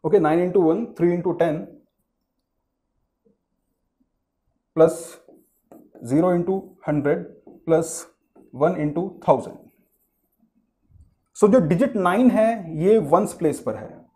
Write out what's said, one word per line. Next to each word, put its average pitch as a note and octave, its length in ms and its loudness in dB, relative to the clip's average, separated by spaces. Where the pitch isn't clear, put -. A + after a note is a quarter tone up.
ओके, F3 160 2
नाइन E3 280 0
into F#3 160 2
one, G3 220 0
three F3 180 2
into F3 260 -4
ten D#3+ 120 0
plus D#3+ 180 6
ज़ीरो D#3+ 320 2
into F#3+ 240 -2
hundred D3+ 360 0
प्लस E3 400 -2
वन D3+ 180 0
into E3+ 240 -4
thousand। - 280 0
So G#3 160 4
जो B3+ 60 6
डिजिट A3 280 0
नाइन G3 340 2
है, A3 200 2
ये A3 140 4
वंस E3+ 340 0
place D3+ 280 -4
पर G#2+ 140 -8
है। - 140 -14